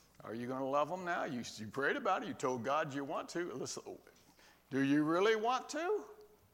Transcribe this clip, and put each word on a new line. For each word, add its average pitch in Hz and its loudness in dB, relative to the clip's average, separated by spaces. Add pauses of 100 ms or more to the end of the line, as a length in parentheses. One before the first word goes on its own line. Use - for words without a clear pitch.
(220)
Are 107 -10
you 120 -4
gonna 131 -2
love 143 2
them 180 -6
now? 175 -2
You, 123 -4 (140)
you 110 -8
prayed 139 0
about 202 0
it. - -6
You 135 -6
told 127 0
God 143 0
you 143 -2
want 165 -4
to. 175 -4
Listen, - -8 (880)
do 135 2
you 143 6
really 180 4
want 233 0
to? 349 0 (520)